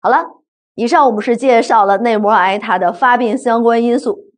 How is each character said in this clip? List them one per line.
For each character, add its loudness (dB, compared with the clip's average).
好 0
了， -2
以 -4
上 2
我 2
们 -4
是 -2
介 2
绍 2
了 0
内 0
膜 0
癌 0
它 -4
的 0
发 2
病 -2
相 -2
关 2
因 0
素 -6